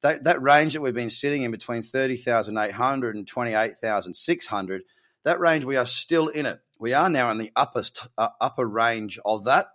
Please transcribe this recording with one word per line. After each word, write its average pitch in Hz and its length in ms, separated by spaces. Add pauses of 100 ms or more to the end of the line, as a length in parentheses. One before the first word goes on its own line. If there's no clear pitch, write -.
that, 147 240
that 156 180
range 147 300
that 156 80
we've 131 120
been 117 180
sitting 143 320
in 117 100
between 117 300
thirty 131 340
thousand 110 420
eight 107 140
hundred 123 420
and 104 100
twenty-eight 113 520
thousand 98 380
six - 340
hundred, 95 340 (400)
that 170 160
range, 160 260
we 135 120
are 120 100
still 160 400
in 151 180
it. 110 140 (220)
We 117 120
are 156 160
now 127 220
in 110 80
the 110 160
upper, 123 300 (340)
uh, 110 120 (100)
upper 127 260
range 113 580
of 104 200
that. 147 300